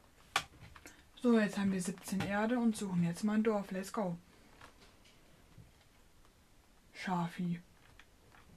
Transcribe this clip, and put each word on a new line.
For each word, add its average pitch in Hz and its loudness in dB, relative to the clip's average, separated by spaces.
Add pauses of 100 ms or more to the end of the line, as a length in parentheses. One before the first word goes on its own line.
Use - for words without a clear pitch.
(1200)
So, 233 6
jetzt 208 2
haben 202 2
wir 190 0
siebzehn 190 -4
Erde 214 0
und 233 2
suchen 180 0
jetzt 170 -2
mal 214 2
ein 214 4
Dorf. 208 0
Let's 190 -6
go. 180 -2 (2750)
Schafi. 175 -2 (960)